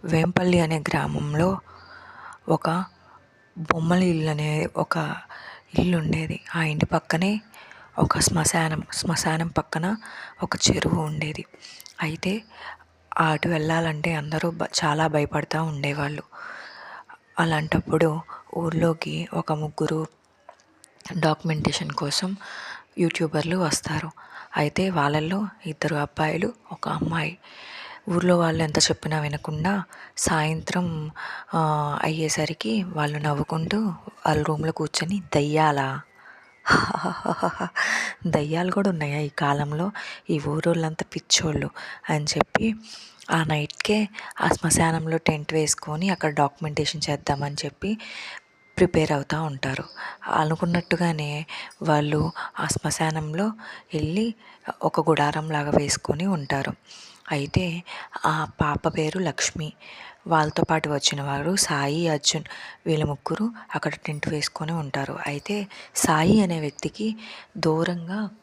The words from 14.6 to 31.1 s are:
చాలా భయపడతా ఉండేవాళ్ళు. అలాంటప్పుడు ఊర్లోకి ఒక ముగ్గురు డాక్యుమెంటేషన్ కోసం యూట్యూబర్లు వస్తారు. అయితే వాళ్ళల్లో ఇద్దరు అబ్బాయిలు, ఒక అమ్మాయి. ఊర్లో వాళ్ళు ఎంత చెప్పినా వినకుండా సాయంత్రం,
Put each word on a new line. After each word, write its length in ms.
చాలా 440
భయపడతా 560
ఉండేవాళ్ళు. 600
అలాంటప్పుడు 840
ఊర్లోకి 760
ఒక 180
ముగ్గురు 560
డాక్యుమెంటేషన్ 720
కోసం 440
యూట్యూబర్లు 600
వస్తారు. 540
అయితే 320
వాళ్ళల్లో 580
ఇద్దరు 300
అబ్బాయిలు, 580
ఒక 180
అమ్మాయి. 480
ఊర్లో 280
వాళ్ళు 260
ఎంత 160
చెప్పినా 420
వినకుండా 640
సాయంత్రం, 920